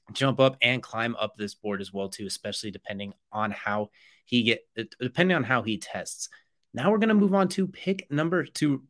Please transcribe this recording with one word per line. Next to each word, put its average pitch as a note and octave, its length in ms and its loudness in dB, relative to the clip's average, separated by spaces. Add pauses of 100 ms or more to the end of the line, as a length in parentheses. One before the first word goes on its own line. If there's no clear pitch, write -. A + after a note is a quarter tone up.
(120)
jump C3+ 280 0
up C3+ 200 6
and B2 220 2
climb A2+ 340 -4
up - 220 -6
this G#2 160 -6
board G2+ 260 -6
as F#2+ 100 -10
well, G2 200 -6
too, G#2 160 -10
especially G#2 440 -8
depending G2+ 440 -10 (180)
on G#2+ 180 -2
how G#2 380 -2 (380)
he A#2+ 160 4
get, A2 180 2 (400)
depending F3 340 2
on C#3+ 100 2
how A#2+ 180 2
he A2 160 -2
tests. - 500 -10 (460)
Now C3+ 160 2
we're A3 80 4
gonna A3 160 4
move G3+ 200 6
on F#3+ 140 4
to F#3+ 180 0
pick F#3+ 440 -6
number D#3 340 0
two, D3 460 0